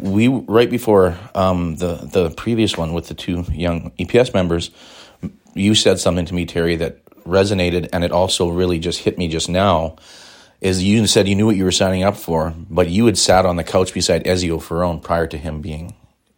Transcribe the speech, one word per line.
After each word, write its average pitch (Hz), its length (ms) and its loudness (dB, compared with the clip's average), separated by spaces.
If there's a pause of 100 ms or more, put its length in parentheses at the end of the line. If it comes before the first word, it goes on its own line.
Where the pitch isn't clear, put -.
(120)
we, 110 160 4
right 120 420 2
before, 101 480 4 (160)
um, 90 420 0
the, 85 200 -4
the 82 340 -2
previous 110 480 -2
one 82 140 -4
with 85 160 -6
the 82 60 -12
two 87 360 -6
young 85 480 -4
E 90 60 -4
P 117 160 2
S 127 120 0
members, 85 380 0 (840)
you 101 200 2
said 95 240 2
something 87 280 0
to 90 80 -8
me, 87 120 -2
Terry, 85 300 -2
that 80 280 -6 (200)
resonated, 90 680 0
and 87 120 -2
it 85 80 -2
also 90 360 0
really 87 300 0
just 82 220 -4
hit - 180 -2
me 90 80 -2
just 80 220 -4
now, 85 480 0 (640)
is 92 220 0
you 104 260 4
said 101 200 4
you 101 60 2
knew 104 120 2
what 110 100 2
you 95 80 0
were 90 80 2
signing 92 320 0
up 98 120 0
for, 80 380 -4 (160)
but 87 180 2
you 104 180 2
had 95 120 2
sat 92 260 4
on 87 120 0
the 85 80 -2
couch 92 280 0
beside 87 320 0
Ezio 87 380 -2
Ferrone 85 400 -4
prior 85 240 -2
to 78 100 -10
him 78 240 -8
being 78 340 -10 (440)